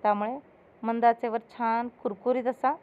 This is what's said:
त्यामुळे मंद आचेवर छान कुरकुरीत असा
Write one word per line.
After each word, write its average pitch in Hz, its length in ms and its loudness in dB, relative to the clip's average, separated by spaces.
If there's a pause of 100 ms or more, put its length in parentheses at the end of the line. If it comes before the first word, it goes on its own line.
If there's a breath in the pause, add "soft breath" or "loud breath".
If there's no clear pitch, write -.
त्यामुळे 208 360 0 (440)
मंद 233 220 -2
आचेवर 233 340 2
छान 233 500 -4
कुरकुरीत 233 560 -4
असा 240 380 0